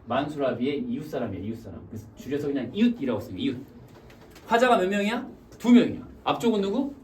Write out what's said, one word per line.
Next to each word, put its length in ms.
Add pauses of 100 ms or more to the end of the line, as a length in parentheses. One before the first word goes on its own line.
만수라비의 800
이웃 200
사람이야, 340
이웃 180
사람. 280
그래서 280
줄여서 320
그냥 260
이웃이라고 460
쓰는 160
거야, 100
이웃. 120 (880)
화자가 300
몇 120
명이야? 380 (320)
두 100
명이야. 300 (240)
앞쪽은 380
누구? 320 (100)